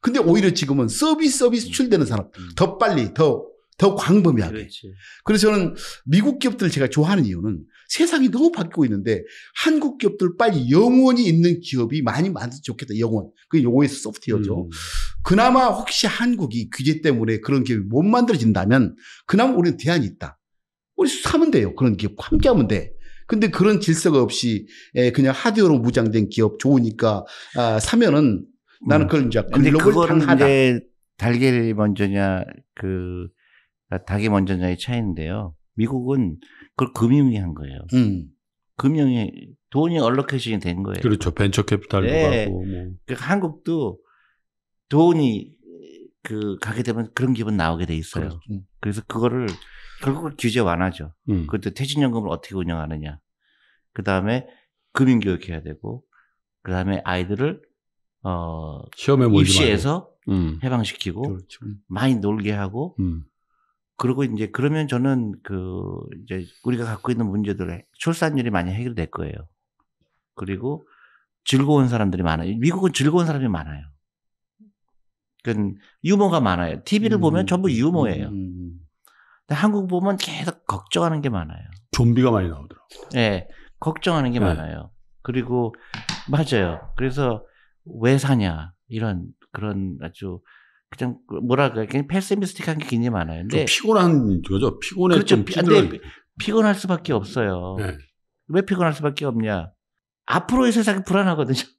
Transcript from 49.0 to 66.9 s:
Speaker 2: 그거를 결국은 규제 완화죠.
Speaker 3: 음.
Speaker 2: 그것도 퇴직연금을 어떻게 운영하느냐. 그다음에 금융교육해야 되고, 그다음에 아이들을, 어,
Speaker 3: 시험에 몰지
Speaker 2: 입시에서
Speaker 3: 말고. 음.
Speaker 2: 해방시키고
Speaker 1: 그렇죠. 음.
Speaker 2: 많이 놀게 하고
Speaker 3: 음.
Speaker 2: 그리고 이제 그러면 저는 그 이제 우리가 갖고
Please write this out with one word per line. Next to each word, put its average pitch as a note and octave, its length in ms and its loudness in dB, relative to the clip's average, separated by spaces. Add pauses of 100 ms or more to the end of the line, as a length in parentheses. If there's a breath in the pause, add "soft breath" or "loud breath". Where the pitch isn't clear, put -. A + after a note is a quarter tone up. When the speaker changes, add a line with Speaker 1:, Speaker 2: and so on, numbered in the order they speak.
Speaker 2:
그거를 A#2 400 -2 (540 loud breath)
결국은 C#3+ 360 -4
규제 A#2+ 220 -2
완화죠. F2 540 -2 (160)
Speaker 3:
음. F2 180 -2
Speaker 2:
그것도 G2+ 260 -6
퇴직연금을 C3 560 -2
어떻게 - 260 -8
운영하느냐. D#2 640 -6 (760)
그다음에 G2+ 520 -2 (460 soft breath)
금융교육해야 F#2+ 720 0
되고, F#2 400 -12 (600)
그다음에 F#2 420 -4
아이들을, G2 560 -4 (600)
어, E2 580 -8 (140)
Speaker 3:
시험에 C3 320 2
몰지 D3+ 240 6
Speaker 2:
입시에서 C#3+ 580 2 (160)
Speaker 3:
말고. - 60 -4
음. E2 320 -2
Speaker 2:
해방시키고 A2 580 -4
Speaker 1:
그렇죠. G2 440 -10
음. G#2 120 -12 (100)
Speaker 2:
많이 B2 280 0
놀게 G#2 360 -2
하고 G#2 480 -6
Speaker 3:
음. E2 240 -2 (760)
Speaker 2:
그리고 B2 260 -2
이제 A2 280 -4
그러면 D3 360 -2
저는 B2 560 -2
그 F#2 380 -10 (420)
이제 F#2 220 -10 (200)
우리가 A#2+ 180 -2
갖고 A2+ 280 -6